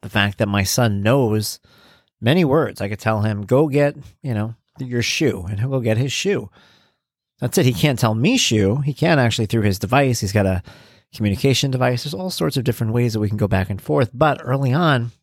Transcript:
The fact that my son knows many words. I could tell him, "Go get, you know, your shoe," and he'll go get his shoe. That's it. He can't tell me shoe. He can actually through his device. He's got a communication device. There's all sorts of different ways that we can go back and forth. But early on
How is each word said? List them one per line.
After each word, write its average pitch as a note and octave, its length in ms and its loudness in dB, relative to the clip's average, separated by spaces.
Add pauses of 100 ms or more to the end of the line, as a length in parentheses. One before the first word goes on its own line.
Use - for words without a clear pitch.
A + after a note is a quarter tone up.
The F#2+ 60 -12
fact G2+ 300 0
that A2 100 0
my G2+ 160 0
son G2+ 400 0
knows G#2+ 560 0 (600)
many D#3 240 2
words. C#3+ 360 0
I G2+ 80 -4
could G#2 100 -6
tell A2 240 0
him, G#2 240 -2
"Go C3+ 220 2
get, C#3+ 280 0 (260)
you C3 120 -4
know, A2 220 -4 (240)
your B2 220 -4
shoe," A2 460 -2
and G#2 120 -6
he'll B2 80 -2
go C3+ 100 -2
get A2+ 180 0
his C3 140 0
shoe. F#3 400 -4 (880)
That's B2 180 -2
it. F3 80 4
He B2+ 80 4
can't C3+ 240 2
tell A2 200 2
me F#3 220 2
shoe. G#2+ 400 2
He C#3+ 140 -2
can D#3 280 2
actually A#2 260 0
through A2+ 160 0
his G2 160 0
device. C3 400 0
He's G2 140 -4
got G2+ 140 2
a F#2 180 -2 (500)
communication A#2+ 560 0
device. B2+ 320 0
There's D3+ 120 -8
all F#3 160 -6
sorts D#3+ 260 -4
of B2+ 80 -2
different A2+ 280 -2
ways A#2+ 200 0
that A2 80 -2
we G#2+ 80 0
can A2 80 -4
go G#2+ 100 0
back F#2 240 0
and G2+ 100 -6
forth. C#3+ 320 0
But C#3 300 0
early C3+ 300 -2
on C3+ 400 0 (100)